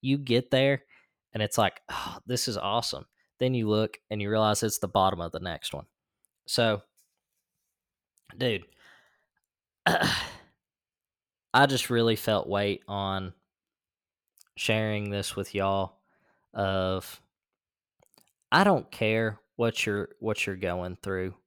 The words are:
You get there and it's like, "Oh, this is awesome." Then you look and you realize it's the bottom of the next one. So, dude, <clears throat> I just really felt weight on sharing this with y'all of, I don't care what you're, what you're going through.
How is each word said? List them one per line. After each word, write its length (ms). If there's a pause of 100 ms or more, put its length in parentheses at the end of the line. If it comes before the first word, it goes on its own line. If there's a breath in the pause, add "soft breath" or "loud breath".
You 160
get 360
there 320 (500 soft breath)
and 80
it's 160
like, 220 (100)
"Oh, 340
this 220
is 100
awesome." 480 (340)
Then 160
you 140
look 300 (120)
and 100
you 100
realize 320
it's 160
the 100
bottom 320
of 120
the 80
next 320
one. 140 (600)
So, 360 (1500)
dude, 280 (760 soft breath)
<clears throat> 440
I 1800
just 240
really 260
felt 320
weight 400
on 440 (1200)
sharing 540
this 260
with 180
y'all 440 (540)
of, 680 (1300)
I 140
don't 260
care 480 (180)
what 300
you're, 220 (100)
what 280
you're 100
going 440
through. 340 (120)